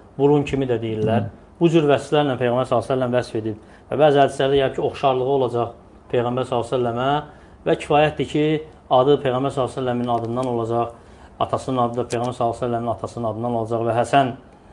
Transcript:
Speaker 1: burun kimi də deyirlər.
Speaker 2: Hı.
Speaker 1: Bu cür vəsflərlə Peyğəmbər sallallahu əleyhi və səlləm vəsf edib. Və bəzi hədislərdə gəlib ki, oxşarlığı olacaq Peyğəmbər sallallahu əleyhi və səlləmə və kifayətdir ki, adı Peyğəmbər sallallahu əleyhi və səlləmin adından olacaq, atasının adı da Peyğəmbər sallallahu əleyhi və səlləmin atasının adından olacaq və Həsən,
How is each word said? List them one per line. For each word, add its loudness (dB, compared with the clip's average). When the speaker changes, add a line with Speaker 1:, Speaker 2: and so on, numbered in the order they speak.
Speaker 1:
burun 4
kimi -2
də 0
deyirlər. 0
Speaker 2:
Hı. -8
Speaker 1:
Bu 6
cür 4
vəsflərlə 2
Peyğəmbər 2
sallallahu 2
əleyhi -18
və 0
səlləm 0
vəsf -2
edib. -4
Və -4
bəzi 6
hədislərdə 2
gəlib -2
ki, -6
oxşarlığı 0
olacaq 0
Peyğəmbər -2
sallallahu -2
əleyhi -8
və 0
səlləmə -2
və 2
kifayətdir 0
ki, 0
adı 6
Peyğəmbər 0
sallallahu -2
əleyhi -12
və -6
səlləmin -2
adından -4
olacaq, -2
atasının -4
adı 0
da 0
Peyğəmbər -4
sallallahu -2
əleyhi -6
və -
səlləmin -4
atasının -6
adından -4
olacaq -2
və 0
Həsən, 2